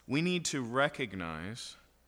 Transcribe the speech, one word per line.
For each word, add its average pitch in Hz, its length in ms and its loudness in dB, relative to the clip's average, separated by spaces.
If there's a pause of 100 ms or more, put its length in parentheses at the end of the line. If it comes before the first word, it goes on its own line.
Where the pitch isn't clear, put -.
We 139 140 2
need 175 260 2
to 139 160 0
recognize 110 1120 -2 (320)